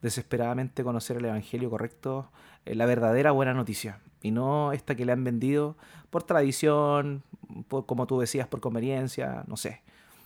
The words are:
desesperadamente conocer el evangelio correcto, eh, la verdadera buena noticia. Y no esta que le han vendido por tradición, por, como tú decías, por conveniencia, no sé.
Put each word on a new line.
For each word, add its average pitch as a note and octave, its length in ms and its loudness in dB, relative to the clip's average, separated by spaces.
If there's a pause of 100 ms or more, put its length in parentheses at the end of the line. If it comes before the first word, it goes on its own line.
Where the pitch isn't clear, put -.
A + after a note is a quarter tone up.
desesperadamente B2 800 -2
conocer A#2+ 360 -2
el A#2+ 80 -2
evangelio A2+ 440 -4
correcto, B2+ 640 -6 (340)
eh, - 80 -6
la A#2 120 4
verdadera A#2+ 440 6
buena C3+ 240 4
noticia. A2 460 -4 (220)
Y G#2+ 100 -2
no C#3 400 0
esta C#3+ 240 -4
que A#2+ 80 -4
le B2 80 2
han B2+ 100 2
vendido C3+ 540 0 (340)
por E3+ 140 -2
tradición, C#3+ 1000 2 (460)
por, C3+ 180 -4
como B2 220 0
tú B2+ 100 2
decías, B2 300 -2
por C3+ 120 -6
conveniencia, C3 840 -4
no G#2+ 100 -10
sé. - 260 -8 (440)